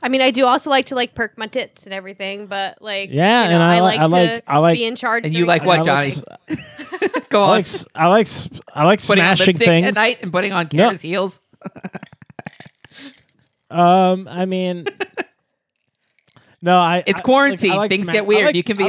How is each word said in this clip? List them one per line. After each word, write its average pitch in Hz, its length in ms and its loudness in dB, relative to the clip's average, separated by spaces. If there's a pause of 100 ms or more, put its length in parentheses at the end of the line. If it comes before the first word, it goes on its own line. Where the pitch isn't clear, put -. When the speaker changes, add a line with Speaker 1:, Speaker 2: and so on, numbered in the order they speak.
Speaker 1:
I 254 60 -4
mean, 262 140 0
I 262 80 2
do 254 160 0
also 269 240 0
like 269 160 0
to, - 80 -10
like, 247 200 -4
perk 226 220 -8
my 220 120 -12
tits - 360 -10
and 196 80 -16
everything, 196 540 -12
but, 196 340 -8
like, 196 320 -8
Speaker 2:
Yeah, 202 320 2
Speaker 1:
you 185 60 0
know, 170 60 2
Speaker 2:
and 165 60 4
I 170 100 4
Speaker 1:
I - 40 4
Speaker 2:
li-, 175 60 4
Speaker 1:
like 185 180 2
Speaker 2:
I 156 60 2
like, 180 400 0
Speaker 1:
to - 40 -6
Speaker 2:
I 139 80 2
like, 165 200 4
Speaker 1:
be 240 80 -2
in 233 100 -6
charge 233 300 -4
Speaker 3:
And 156 80 -4
you 170 100 0
Speaker 1:
during 170 40 -2
Speaker 3:
like 170 180 2
what, 175 140 4
Speaker 2:
I - 20 0
like 143 320 0
Speaker 3:
Johnny? - 0 - (340)
Speaker 2:
s-, 311 600 -8 (140)
Speaker 3:
<laughs> - 60 -18
Go 208 140 2
Speaker 2:
I - 20 2
Speaker 3:
on. 190 60 4
Speaker 2:
like 185 160 2
s-, - 280 -6
I 160 120 0
like 202 200 4
s-, - 220 -8 (260)
I 147 120 0
like 196 200 2
Speaker 3:
Putting 196 160 2
on 180 140 2
Speaker 2:
smashing 185 160 4
Speaker 3:
lipstick 170 160 2
Speaker 2:
things. 170 200 4
Speaker 3:
at - 80 -2
night 226 260 0
and 180 100 -10
putting 185 220 -2
on 175 180 -4
Speaker 2:
No. 160 120 4
Speaker 3:
Kara's 202 180 0
heels. 180 420 -6
<laughs> - 60 -20 (2250)
Speaker 2:
Um, 185 600 4
I 180 160 -6
mean, 180 400 -4 (840)
Speaker 3:
<laughs> - 960 -20
Speaker 2:
no, 180 160 4
I, 175 280 0
Speaker 3:
It's - 20 -10
Speaker 2:
I, 190 100 0
like, - 60 -12
Speaker 3:
quarantine. 247 480 2
Speaker 2:
I 185 40 0
like 208 140 -2
Speaker 3:
Things 190 160 -2
Speaker 2:
sma-, 170 60 -6
Speaker 3:
get 208 140 -2
weird. 214 160 2
Speaker 2:
I - 40 2
like, 294 100 0
Speaker 3:
You 175 60 -2
can 208 160 -4
be 196 100 0